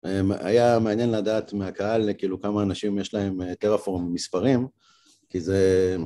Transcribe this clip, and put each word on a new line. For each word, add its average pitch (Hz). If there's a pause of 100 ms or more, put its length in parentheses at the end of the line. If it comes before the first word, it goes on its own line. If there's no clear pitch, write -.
אה, 95 (180)
היה 120
מעניין 113
לדעת 107
מהקהל, 101
כאילו, 92
כמה 104
אנשים 101
יש 95
להם, 98
אה, 90
טרפורם 92
מספרים, 120 (640)
כי 92
זה 92